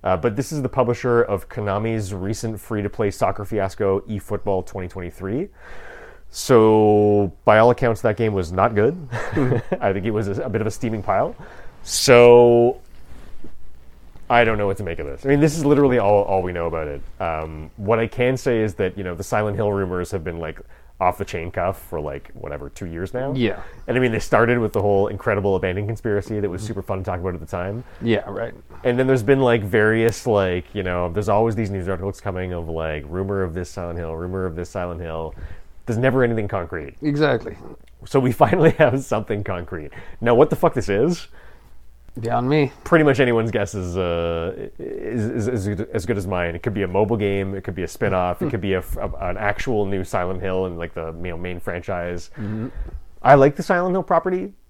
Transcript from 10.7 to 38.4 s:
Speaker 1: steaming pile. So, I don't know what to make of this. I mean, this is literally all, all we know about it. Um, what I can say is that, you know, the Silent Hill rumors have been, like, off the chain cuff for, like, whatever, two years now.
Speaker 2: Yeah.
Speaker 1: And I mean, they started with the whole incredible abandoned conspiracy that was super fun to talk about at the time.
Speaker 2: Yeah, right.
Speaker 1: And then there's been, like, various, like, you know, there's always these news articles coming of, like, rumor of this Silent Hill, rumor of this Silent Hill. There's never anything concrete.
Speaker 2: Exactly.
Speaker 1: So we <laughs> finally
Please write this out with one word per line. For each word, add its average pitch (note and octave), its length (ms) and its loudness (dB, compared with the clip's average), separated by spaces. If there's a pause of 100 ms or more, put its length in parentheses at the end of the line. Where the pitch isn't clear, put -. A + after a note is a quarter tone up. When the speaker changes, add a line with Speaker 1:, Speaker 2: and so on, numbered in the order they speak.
Speaker 1:
steaming A2 320 -4
pile. A2+ 320 0 (480)
So, A#2+ 960 8 (1500)
I A#2+ 160 6
don't A2+ 120 2
know G#2 80 0
what G2 120 0
to G#2 60 -8
make E2+ 160 -6
of D2+ 60 -6
this. C#2+ 200 -10
I C3+ 40 0
mean, C#3+ 120 6
this D#3 160 4
is D3 80 -2
literally C#3 340 6
all, G2+ 240 4
all F#2+ 180 0
we F2+ 120 -4
know E2+ 140 -2
about D#2+ 200 -4
it. C#2+ 140 -8 (180)
Um, D#2+ 560 -6
what A2 240 0
I A2+ 80 0
can B2 300 0
say A#2+ 240 0
is G#2+ 140 -2
that, F#2 220 -2
you G2+ 60 -8
know, F2+ 100 -6
the F2+ 100 -8
Silent G#2+ 340 -2
Hill G#2 160 0
rumors F2+ 380 -2
have E2+ 120 -6
been, E2+ 160 -6
like, D#2 220 -10 (400)
off F2+ 160 2
the G2+ 80 -6
chain F2 260 -8
cuff F#2 380 -4
for, D#2+ 100 -6
like, C#2+ 340 -8
whatever, C#2+ 360 -12
two - 160 -12
years E2+ 280 -8
now. C3 200 -6
Speaker 2:
Yeah. A2+ 280 -2 (260)
Speaker 1:
And A#2+ 100 0
I - 20 2
mean, B2 140 2
they G#2+ 60 -2
started A#2 380 2
with A2 140 0
the G#2+ 100 0
whole G2+ 260 2
incredible G2 500 0
abandoned F#2+ 320 -2
conspiracy G#2+ 500 -2
that G2+ 100 -2
was F2+ 120 -6
super G#2+ 200 -6
fun F#2+ 180 -6
to F2+ 40 -6
talk F2+ 160 -4
about F2+ 140 -4
at E2+ 80 -8
the D#2+ 40 -12
time. G2 380 -6 (180)
Speaker 2:
Yeah, A2+ 280 0
right. A2+ 240 -8 (320)
Speaker 1:
And B2 120 2
then C3 100 2
there's C3 160 4
been, C3+ 180 4
like, A#2+ 220 4
various, A2 640 2
like, F#2+ 480 0
you G2+ 100 -4
know, F2+ 280 -2
there's G2 160 -4
always G#2+ 280 2
these G#2 160 -4
news F#2 180 -4
articles G2 320 -6
coming F#2 320 -6
of, E2 160 -6
like, D#2+ 380 -4
rumor F#2+ 360 -2
of E2 100 -4
this F2+ 160 -6
Silent F2 300 -8
Hill, D#2+ 160 -6
rumor F#2 300 -4
of E2 100 -6
this F2 140 -8
Silent F2 320 -6
Hill. D#2+ 340 -8 (520)
There's A2 100 -2
never B2+ 260 2
anything A2+ 240 0
concrete. E2+ 540 -6
Speaker 2:
Exactly. C#3+ 560 0 (480)
Speaker 1:
So - 140 2
we B2+ 120 2
<laughs> - 0 -
finally D#3 400 6